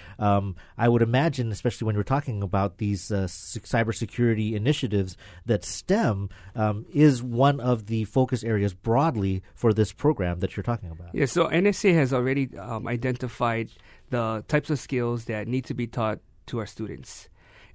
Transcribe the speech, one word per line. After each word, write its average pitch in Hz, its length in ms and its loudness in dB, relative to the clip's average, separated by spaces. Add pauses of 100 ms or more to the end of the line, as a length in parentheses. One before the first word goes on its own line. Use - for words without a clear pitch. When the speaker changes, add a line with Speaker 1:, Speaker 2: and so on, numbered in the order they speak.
(200)
Speaker 1:
Um, 101 340 2 (240)
I 120 100 4
would 120 140 4
imagine, 127 480 0
especially 110 360 -4
when 107 100 0
we're 101 80 0
talking 131 360 -2
about 98 380 0
these, 101 320 -2
uh, 101 140 0
s-, - 400 -8
cybersecurity 113 880 0
initiatives, 104 640 0 (280)
that 113 200 0
stem, 117 680 0 (240)
um, 107 400 -2
is 143 260 6
one 127 380 2
of 117 280 0
the 110 180 0
focus 127 400 0
areas 101 300 2
broadly 113 680 0 (140)
for 113 160 4
this 104 200 2
program 90 460 0
that 92 180 -4
you're 98 60 -4
talking 110 300 -4
about. 85 220 -14
Speaker 2:
Yeah, 139 120 2
so 170 200 2
N 180 200 2
S 202 180 0
A 185 100 6
has 135 180 4
already, 135 460 0
um, 107 280 -6
identified 120 840 -2 (400)
the 113 380 -2
types 151 200 0
of 147 100 0
skills 120 460 -4
that 107 240 -6
need 127 160 -2
to - 80 -6
be 120 140 -4
taught 113 320 -2 (280)
to 120 120 -6
our 107 80 -4
students. - 640 -12 (440)